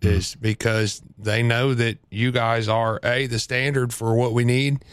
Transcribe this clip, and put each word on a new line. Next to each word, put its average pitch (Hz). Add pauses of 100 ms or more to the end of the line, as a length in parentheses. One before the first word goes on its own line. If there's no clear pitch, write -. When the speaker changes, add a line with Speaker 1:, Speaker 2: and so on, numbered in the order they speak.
Speaker 1:
Mm-hmm. 87
Speaker 2:
is -
because 110 (160)
they 107
know 120
that 117 (120)
you 117
guys 117
are, 113
A, 127
the 120
standard 127
for 113
what 120
we 120
need, 135